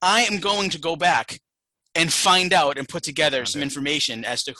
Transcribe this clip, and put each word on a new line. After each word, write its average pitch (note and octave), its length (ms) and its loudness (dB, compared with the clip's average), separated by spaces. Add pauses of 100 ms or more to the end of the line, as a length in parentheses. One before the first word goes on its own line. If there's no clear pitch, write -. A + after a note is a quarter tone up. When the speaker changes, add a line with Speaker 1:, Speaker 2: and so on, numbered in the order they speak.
Speaker 1:
I G#3 200 4
am G#3 180 -2
going G3+ 300 0
to F3 100 -6
go E3 160 -4
back D3+ 420 0 (560)
and E3 180 2
find F#3 420 4
out C#3+ 240 4
and C3+ 100 -6
put E3+ 160 -8
together D3 360 0
Speaker 2:
Found A#2+ 100 -4
Speaker 1:
some C#3+ 120 -4
Speaker 2:
it. C#3+ 40 -2
Speaker 1:
information C#3 580 -4
as A#2+ 220 -4
to B2+ 140 -10